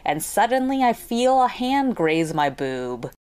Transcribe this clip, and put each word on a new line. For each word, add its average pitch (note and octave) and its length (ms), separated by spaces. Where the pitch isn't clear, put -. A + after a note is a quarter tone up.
and D3+ 200
suddenly C4 600
I A#3+ 100
feel B3+ 500
a B3 40
hand B3+ 480
graze D#3+ 380
my D3 160
boob B2+ 720